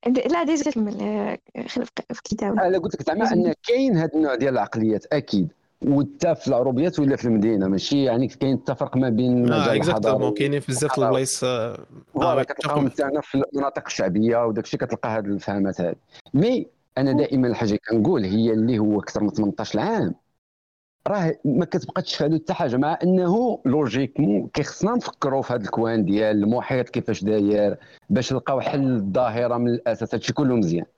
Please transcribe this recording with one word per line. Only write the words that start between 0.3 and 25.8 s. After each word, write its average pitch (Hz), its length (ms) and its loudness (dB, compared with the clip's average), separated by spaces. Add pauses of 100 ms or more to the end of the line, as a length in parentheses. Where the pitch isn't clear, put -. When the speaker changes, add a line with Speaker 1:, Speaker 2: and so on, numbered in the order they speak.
Speaker 1:
لا، 339 120 2
ديجا 302 280 0
كمل، 214 300 -4
آه، 208 380 -4 (280)
خلف 240 220 -6
ق-، - 240 -12
في - 100 -14
كتاب. 233 360 -2
Speaker 2:
آه، 190 100 2
لا، 190 80 0
قلت 170 180 -4
لك - 120 -6
زعما 226 220 0
Speaker 1:
ديجا. 220 200 2
Speaker 2:
أن 156 40 -2 (100)
كاين 247 340 2
هاد 160 180 0
النوع 147 200 2
ديال 131 180 0
العقليات 110 600 0
أكيد، 104 340 0 (380)
وتا 143 480 0
في - 140 -4
العروبيات 131 520 0
ولا 139 160 4
في 120 100 -6
المدينة، 110 420 2
ماشي 98 360 2
يعني 123 240 2
كاين 135 280 0
التفرق 131 420 -4
ما 131 120 2
بين 123 440 4
Speaker 3:
آه، 156 80 2
Speaker 2:
مجال 117 140 2
Speaker 3:
اكزاكتومون. 110 460 2
Speaker 2:
حضاري 104 120 0
Speaker 3:
كاينين 139 260 0
في 135 120 -8
بزاف 131 200 -2
Speaker 2:
وحضاري. 131 160 2
Speaker 3:
البلايص، 131 360 0
آه، 120 420 -4 (280)
Speaker 2:
فوالا، 147 260 2
Speaker 3:
آه، 131 40 0
Speaker 2:
كتلقاهم 147 440 -2
Speaker 3:
كتلقاهم. - 20 0
Speaker 2:
حتى - 140 -2
هنا 139 180 0
في 139 220 -2 (100)
المناطق 139 320 -4
الشعبية 110 600 0
وداك 110 200 -2
الشيء - 140 -6
كتلقى 120 300 -4
هاد 110 180 -2
الفهمات 98 540 -2
هادي. 87 160 -2 (360)
مي 220 340 2 (300)
أنا 135 140 2
Speaker 1:
مم. 143 60 2
Speaker 2:
دائمًا 135 300 2
الحاجة 104 320 0 (100)
كنقول 117 340 2
هي 110 280 0
اللي 110 280 2
هو 107 200 2
أكثر 104 240 -4
من 104 60 2
ثمنطاش 101 460 -4
عام، 151 400 0 (920)
راه 175 280 0 (100)
ما 147 200 2
كتبقى - 360 -4
تشفى - 260 -2
له 160 100 2
حتى 170 160 -4
حاجة، 131 240 0
مع 147 260 0
أنه 185 600 2
لوجيكمون 139 880 0
كيخصنا 180 420 -2
نفكروا 135 460 -2
في 120 120 -4
هاد 117 80 -2
الكوان 113 440 0